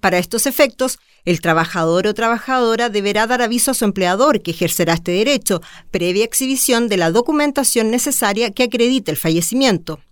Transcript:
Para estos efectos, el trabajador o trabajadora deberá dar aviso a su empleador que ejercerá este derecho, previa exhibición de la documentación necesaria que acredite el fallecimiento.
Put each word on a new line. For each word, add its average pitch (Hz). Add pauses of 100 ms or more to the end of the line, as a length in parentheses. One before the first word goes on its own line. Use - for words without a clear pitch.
Para 180
estos 196
efectos, 262 (240)
el 175
trabajador 165
o 208
trabajadora 233
deberá 208
dar 247
aviso 240
a -
su 233
empleador 202
que 170
ejercerá 165
este 170
derecho, 214 (300)
previa 185
exhibición 247
de 202
la 165
documentación 269
necesaria 233
que 254
acredite 240
el 147
fallecimiento. 170 (100)